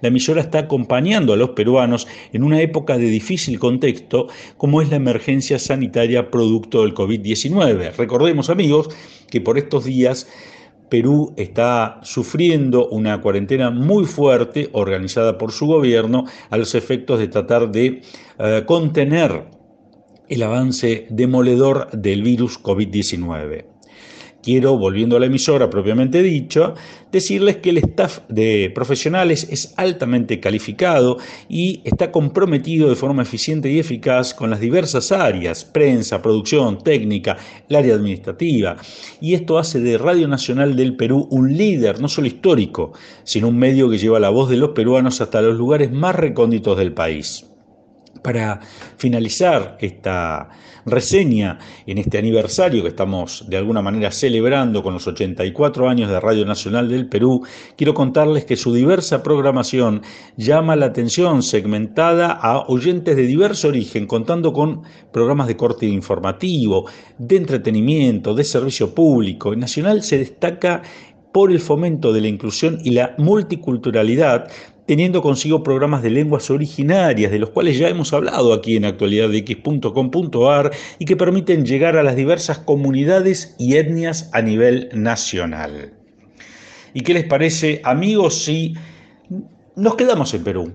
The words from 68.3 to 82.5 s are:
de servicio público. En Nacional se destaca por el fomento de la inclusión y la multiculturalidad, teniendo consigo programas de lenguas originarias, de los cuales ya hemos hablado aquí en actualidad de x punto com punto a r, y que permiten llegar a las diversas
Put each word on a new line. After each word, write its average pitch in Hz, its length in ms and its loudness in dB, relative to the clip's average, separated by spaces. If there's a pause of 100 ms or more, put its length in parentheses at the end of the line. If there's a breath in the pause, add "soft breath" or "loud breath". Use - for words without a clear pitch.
de 139 100 0
servicio 131 500 -2
público. 113 580 2
En 113 80 -4
Nacional 170 420 -2
se 147 160 0
destaca 170 640 -4 (500 loud breath)
por 196 180 6
el 175 100 4
fomento 151 520 0
de 110 80 2
la 107 80 0
inclusión 113 560 -4
y 127 60 0
la 123 280 0
multiculturalidad, 156 1300 0 (360 loud breath)
teniendo 170 380 2
consigo 151 400 0
programas 135 400 0
de 117 80 0
lenguas 147 400 0
originarias, 147 800 0
de 104 80 -2
los 110 120 -2
cuales 151 280 0
ya 165 100 2
hemos 175 240 -4
hablado 127 400 0
aquí 110 240 0
en 101 80 0
actualidad 104 460 0
de 107 80 0
x 107 200 -6
punto 131 360 -4
com 127 160 0
punto 139 400 2
a 147 100 4
r, 139 100 2 (280 loud breath)
y 156 80 -8
que 180 100 2
permiten 175 480 2
llegar 139 320 2
a 156 60 4
las 135 140 2
diversas 156 420 0